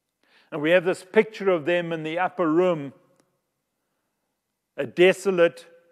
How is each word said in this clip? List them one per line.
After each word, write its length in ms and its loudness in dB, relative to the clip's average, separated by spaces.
And 120 -8
we 100 0
have 140 4
this 180 -4
picture 460 0
of 160 0
them 260 -2
in 120 -6
the 140 -8
upper 320 -2
room, 440 0
a 80 -6
desolate, 800 0